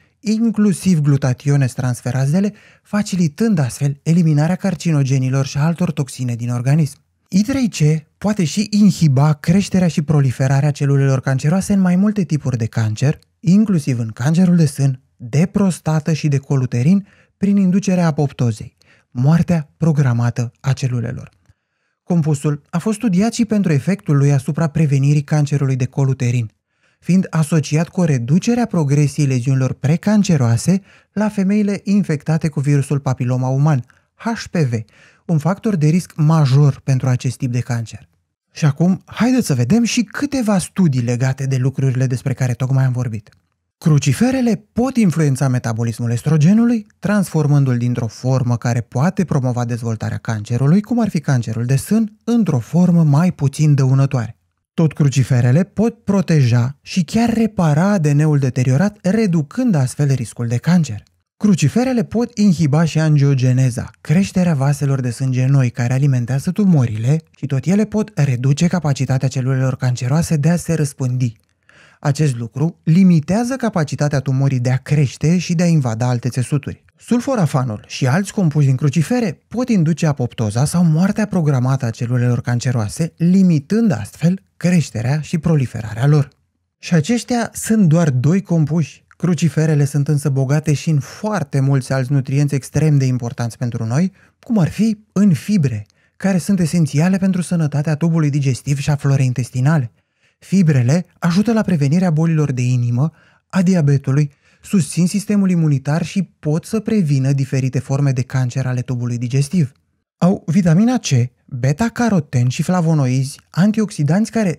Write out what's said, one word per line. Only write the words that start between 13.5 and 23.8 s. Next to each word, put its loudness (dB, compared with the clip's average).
în -4
cancerul 2
de 4
sân, -2
de -2
prostată -2
și -2
de 0
col -2
uterin, 0
prin 0
inducerea 2
apoptozei, -2
moartea 0
programată 0
a -2
celulelor. -6
Compusul -2
a -4
fost -4
studiat 0
și -2
pentru 0
efectul -2